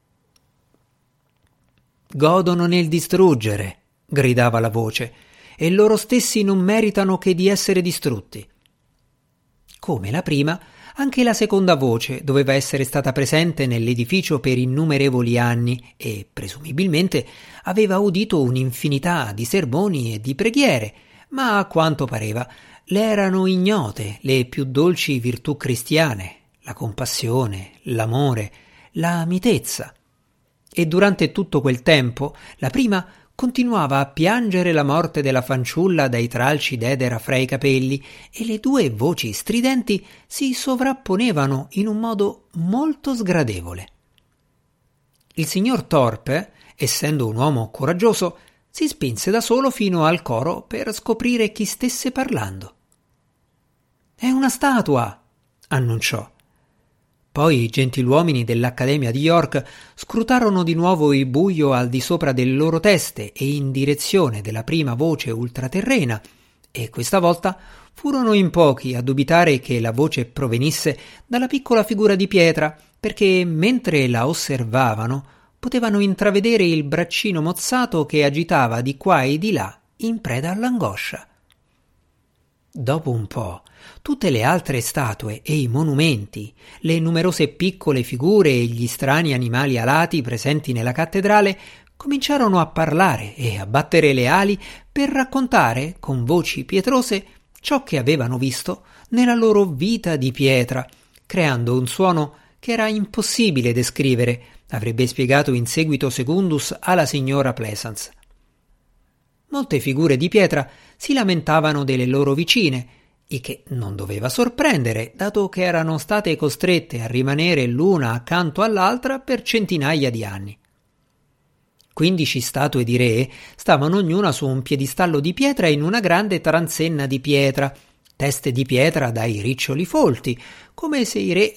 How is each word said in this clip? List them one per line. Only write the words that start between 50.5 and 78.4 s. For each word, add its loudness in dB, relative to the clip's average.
per -8
scoprire 0
chi -4
stesse -4
parlando. -6
"È -2
una 2
statua", 0
annunciò. -2
Poi 4
i -2
gentiluomini 2
dell'Accademia 0
di -2
York 2
scrutarono 0
di 0
nuovo 2
il 2
buio 2
al 0
di -2
sopra -2
delle 0
loro 2
teste 0
e -4
in -4
direzione 0
della -6
prima -2
voce -2
ultraterrena, -2
e -10
questa -2
volta 0
furono 0
in 4
pochi 4
a -4
dubitare 4
che -2
la -2
voce 0
provenisse -2
dalla -2
piccola 2
figura 2
di 0
pietra, 2
perché 2
mentre 0
la 0
osservavano -2
potevano -2
intravedere 2
il 2
braccino -2
mozzato 0
che 2
agitava 0